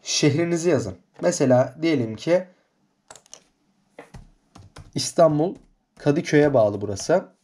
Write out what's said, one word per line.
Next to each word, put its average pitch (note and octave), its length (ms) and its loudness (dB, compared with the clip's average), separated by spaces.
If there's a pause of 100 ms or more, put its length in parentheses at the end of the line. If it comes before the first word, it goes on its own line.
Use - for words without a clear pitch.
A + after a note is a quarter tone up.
şehrinizi E3 640 -2
yazın. A2+ 260 -2 (260)
Mesela C3+ 600 0
diyelim B2+ 340 -2
ki F3+ 320 -2 (2500)
İstanbul, D#3 600 0 (420)
Kadıköy'e D3 560 2
bağlı G#2 280 2
burası. G#2 440 -2 (180)